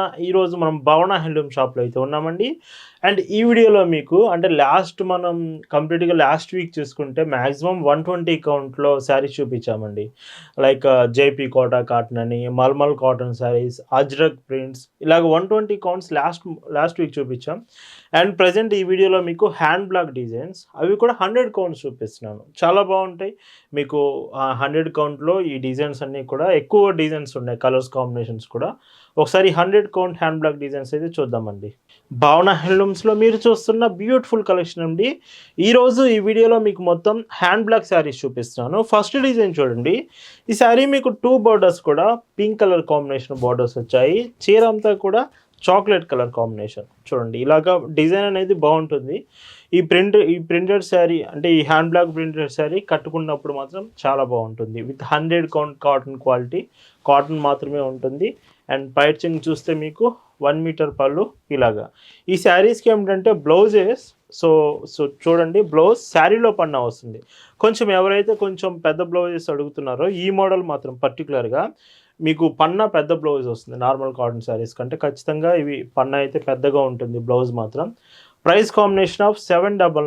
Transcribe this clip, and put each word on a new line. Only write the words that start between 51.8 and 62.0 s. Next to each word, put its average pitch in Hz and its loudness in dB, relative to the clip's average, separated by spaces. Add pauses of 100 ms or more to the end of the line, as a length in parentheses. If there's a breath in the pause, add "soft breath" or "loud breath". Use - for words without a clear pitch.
బ్లాక్ 170 2
ప్రింటెడ్ 156 -6
శారీ 160 -2 (140)
కట్టుకున్నప్పుడు 156 -6
మాత్రం 139 -12 (220)
చాలా 139 0 (100)
బాగుంటుంది. 113 -8 (100)
With 135 -14 (100)
హండ్రెడ్ 160 0
కౌంట్ 151 -4 (100)
కాటన్ 135 -2
క్వాలిటీ, 127 -2 (480 soft breath)
కాటన్ 147 2
మాత్రమే 143 -4 (100)
ఉంటుంది. 135 -6 (440 soft breath)
And 135 -6 (100)
పైచింగ్ 151 0
చూస్తే 160 -4 (100)
మీకు 156 -4 (400 soft breath)
వన్ 147 2
మీటర్ 156 -2
పళ్ళు 143 0 (320)
ఇలాగా. 113 0 (480 soft breath)